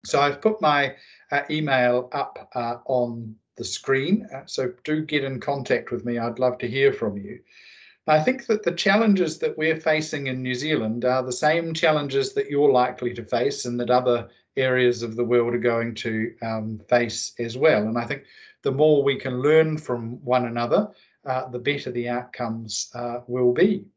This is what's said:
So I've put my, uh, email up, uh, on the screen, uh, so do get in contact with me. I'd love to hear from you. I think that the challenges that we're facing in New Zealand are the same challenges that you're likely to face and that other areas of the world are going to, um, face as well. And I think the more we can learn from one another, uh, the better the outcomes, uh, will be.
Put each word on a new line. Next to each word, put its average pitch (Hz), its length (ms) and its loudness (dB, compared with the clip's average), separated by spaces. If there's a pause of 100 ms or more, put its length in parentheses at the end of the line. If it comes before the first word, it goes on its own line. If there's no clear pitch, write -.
So 139 140 0
I've 143 220 0
put 214 200 2
my, 143 340 2 (360)
uh, 143 180 0
email 127 640 2
up, - 440 -6
uh, 120 300 -4
on 117 500 -2 (220)
the 120 60 -10
screen, 135 720 -2
uh, 135 120 -14
so 127 280 -4 (100)
do 156 200 -2
get 151 200 -2
in 135 160 -6
contact 131 520 -2
with 107 140 -6
me. 120 120 -2
I'd 117 220 -4
love 127 200 2
to 120 80 -6
hear 135 260 4
from 101 240 -4
you. - 220 -12 (680)
I 156 120 6
think 254 260 -2
that 214 160 0
the 170 100 -2
challenges 196 680 2
that 156 180 -4
we're 160 240 0
facing 156 460 -2
in 131 160 -4
New 127 100 -2
Zealand 123 520 -2
are 127 180 2
the 127 80 -6
same 160 420 0
challenges 143 600 0
that 143 180 -2
you're 143 200 4
likely 123 440 2
to 117 80 -8
face 127 420 -2
and 120 140 -4
that 117 100 -2
other 123 400 2 (280)
areas 127 440 2
of 110 140 -6
the 120 80 -2
world 120 320 2
are 120 40 0
going 117 360 0
to, 110 480 -4
um, 110 440 -6
face 120 520 0
as 117 180 -6
well. 127 300 4
And 113 100 -2
I 110 80 -2
think 139 180 -8 (380)
the 139 100 0
more 143 320 6
we 135 140 2
can 127 240 -4
learn 156 360 4
from 120 460 -6
one 123 220 2
another, 120 460 0 (340)
uh, 131 240 -4
the 123 100 -8
better 135 320 -4
the 120 180 -4
outcomes, 113 840 -6
uh, 120 340 -8
will 123 260 2
be. 185 320 2 (100)